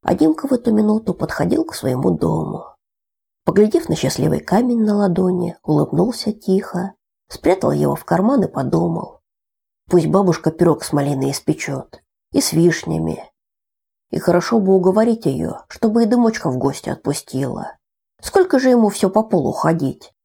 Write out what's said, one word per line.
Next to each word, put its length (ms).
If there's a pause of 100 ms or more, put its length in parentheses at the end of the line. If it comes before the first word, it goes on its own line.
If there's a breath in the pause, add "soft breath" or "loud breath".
А 120
Димка 320
в 60
эту 200
минуту 400
подходил 520
к 100
своему 360
дому. 540 (800)
Поглядев 440
на 60
счастливый 440
камень 440
на 120
ладони, 680
улыбнулся 680
тихо, 640 (340)
спрятал 440
его 240
в 100
карман 380
и 40
подумал: 760 (680)
«Пусть 180
бабушка 440
пирог 320
с 100
малиной 380
испечёт, 680 (300)
и 100
с 120
вишнями. 760 (800)
И 100
хорошо 400
бы 140
уговорить 520
её, 420
чтобы 360
и 20
дымочка 440
в 80
гости 320
отпустила. 880 (440)
Сколько 380
же 100
ему 200
всё 200
по 140
полу 280
ходить? 640 (120)